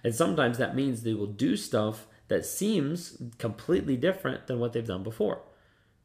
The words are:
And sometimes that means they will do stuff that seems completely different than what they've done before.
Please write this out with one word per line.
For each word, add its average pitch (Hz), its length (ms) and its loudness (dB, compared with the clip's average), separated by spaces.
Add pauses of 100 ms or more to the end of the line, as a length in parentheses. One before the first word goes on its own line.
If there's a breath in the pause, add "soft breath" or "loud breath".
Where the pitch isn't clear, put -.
And 117 100 2
sometimes 151 420 4
that 120 180 0
means 127 280 0
they 113 100 0
will 104 140 -2
do 104 300 0
stuff 110 500 0 (200 soft breath)
that 98 180 2
seems 175 760 0 (160)
completely 135 580 0
different 147 520 0
than 123 120 -2
what 117 140 0
they've 117 120 -2
done 95 180 -4
before. 113 380 -2 (640 soft breath)